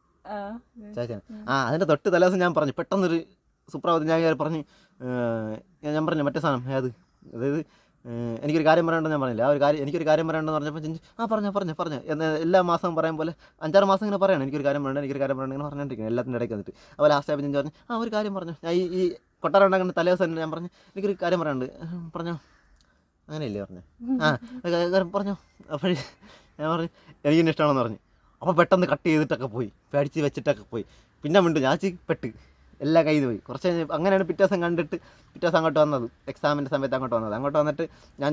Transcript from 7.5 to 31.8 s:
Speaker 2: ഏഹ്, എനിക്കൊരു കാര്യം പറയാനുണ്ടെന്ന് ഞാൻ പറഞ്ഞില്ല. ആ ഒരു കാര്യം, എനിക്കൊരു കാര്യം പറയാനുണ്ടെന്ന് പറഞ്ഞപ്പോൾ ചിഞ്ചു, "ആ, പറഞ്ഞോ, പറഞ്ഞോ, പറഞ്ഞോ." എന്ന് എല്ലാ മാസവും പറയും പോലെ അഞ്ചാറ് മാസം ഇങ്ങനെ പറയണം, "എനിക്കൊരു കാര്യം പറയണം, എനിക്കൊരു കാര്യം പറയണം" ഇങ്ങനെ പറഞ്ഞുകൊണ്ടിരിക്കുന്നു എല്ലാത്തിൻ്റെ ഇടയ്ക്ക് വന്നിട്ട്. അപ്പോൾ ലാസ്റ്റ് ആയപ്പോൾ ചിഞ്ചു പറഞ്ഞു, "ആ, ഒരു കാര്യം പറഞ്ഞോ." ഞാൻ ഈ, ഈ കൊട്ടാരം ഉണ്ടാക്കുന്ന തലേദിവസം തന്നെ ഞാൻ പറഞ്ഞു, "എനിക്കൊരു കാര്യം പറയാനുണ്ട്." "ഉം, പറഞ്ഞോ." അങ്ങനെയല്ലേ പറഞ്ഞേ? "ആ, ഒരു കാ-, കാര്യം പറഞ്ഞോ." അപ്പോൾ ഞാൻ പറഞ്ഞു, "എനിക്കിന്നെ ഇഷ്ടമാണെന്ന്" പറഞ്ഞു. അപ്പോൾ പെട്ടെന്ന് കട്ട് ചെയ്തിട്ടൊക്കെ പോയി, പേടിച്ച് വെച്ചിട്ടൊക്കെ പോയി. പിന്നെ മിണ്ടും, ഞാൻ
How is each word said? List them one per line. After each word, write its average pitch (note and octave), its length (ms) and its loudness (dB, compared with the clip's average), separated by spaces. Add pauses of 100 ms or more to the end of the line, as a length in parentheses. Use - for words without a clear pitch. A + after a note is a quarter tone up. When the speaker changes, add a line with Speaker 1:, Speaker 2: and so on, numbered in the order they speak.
Speaker 2:
ഏഹ്, A#2 380 -8
എനിക്കൊരു D3+ 260 0
കാര്യം E3 180 6
പറയാനുണ്ടെന്ന് D#3+ 300 0
ഞാൻ C#3 60 0
പറഞ്ഞില്ല. A#2 200 0
ആ C3+ 100 4
ഒരു C#3+ 100 2
കാര്യം, D3 200 4
എനിക്കൊരു D3+ 260 -4
കാര്യം D#3+ 200 4
പറയാനുണ്ടെന്ന് D#3 300 -2
പറഞ്ഞപ്പോൾ D3+ 260 -6
ചിഞ്ചു, D#3+ 160 -8 (180)
"ആ, A3+ 80 -4
പറഞ്ഞോ, G#3 240 0
പറഞ്ഞോ, F#3+ 300 -2
പറഞ്ഞോ." D#3 260 -4
എന്ന് D#3 200 -2 (180)
എല്ലാ F#3 240 6
മാസവും E3+ 300 0
പറയും D#3+ 180 0
പോലെ D#3+ 160 -4 (300)
അഞ്ചാറ് F#3+ 280 4
മാസം G3 160 2
ഇങ്ങനെ G3+ 180 -2
പറയണം, F3+ 200 4
"എനിക്കൊരു C#3+ 240 -2
കാര്യം C#3+ 160 0
പറയണം, C3+ 180 -2
എനിക്കൊരു C#3 200 -4
കാര്യം C3+ 160 -2
പറയണം" C3+ 160 -6
ഇങ്ങനെ D3 140 -6
പറഞ്ഞുകൊണ്ടിരിക്കുന്നു C3 440 -6
എല്ലാത്തിൻ്റെ B2 260 -2
ഇടയ്ക്ക് A2+ 180 -4
വന്നിട്ട്. G2+ 180 -10 (200)
അപ്പോൾ D3+ 140 4
ലാസ്റ്റ് D3 240 2
ആയപ്പോൾ C#3+ 140 -2
ചിഞ്ചു C#3+ 120 -2
പറഞ്ഞു, C#3+ 160 -4 (160)
"ആ, A#3 60 -4
ഒരു A3+ 200 -4
കാര്യം G#3 180 -2
പറഞ്ഞോ." E3+ 200 -8 (100)
ഞാൻ E3+ 80 -2
ഈ, F3+ 100 4 (160)
ഈ F#3 40 2 (380)
കൊട്ടാരം G3 260 6
ഉണ്ടാക്കുന്ന F#3 320 2
തലേദിവസം F3+ 260 2
തന്നെ E3 200 -2
ഞാൻ D#3 60 -6
പറഞ്ഞു, E3 200 -8 (220)
"എനിക്കൊരു G3 300 -4
കാര്യം F3 200 2
പറയാനുണ്ട്." C3+ 260 -2 (140)
"ഉം, E3+ 320 -10
പറഞ്ഞോ." E3+ 200 -6 (960)
അങ്ങനെയല്ലേ C#3 360 -6
പറഞ്ഞേ? F#2 180 -16 (400)
"ആ, D#3 60 4 (360)
ഒരു E3+ 100 -2
കാ-, F3 200 0
കാര്യം F#3+ 220 2
പറഞ്ഞോ." G3 200 -4 (360)
അപ്പോൾ D#3 160 -2 (720)
ഞാൻ D3+ 140 -4
പറഞ്ഞു, E3+ 180 -2 (340)
"എനിക്കിന്നെ D#3+ 300 6
ഇഷ്ടമാണെന്ന്" C#3+ 280 2
പറഞ്ഞു. A2 180 -6 (420)
അപ്പോൾ F3 180 2
പെട്ടെന്ന് F3+ 260 4
കട്ട് - 220 -2
ചെയ്തിട്ടൊക്കെ D3+ 480 0
പോയി, A#2+ 140 -4 (220)
പേടിച്ച് C#3+ 280 -2
വെച്ചിട്ടൊക്കെ C#3 500 -2
പോയി. A2 140 -6 (400)
പിന്നെ F3 160 4
മിണ്ടും, D#3+ 220 2
ഞാൻ C3+ 200 2